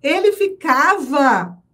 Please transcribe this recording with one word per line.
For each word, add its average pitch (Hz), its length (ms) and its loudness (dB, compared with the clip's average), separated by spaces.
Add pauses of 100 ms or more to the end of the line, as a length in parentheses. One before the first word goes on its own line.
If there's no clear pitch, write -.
ele 381 300 0
ficava 277 1300 0 (140)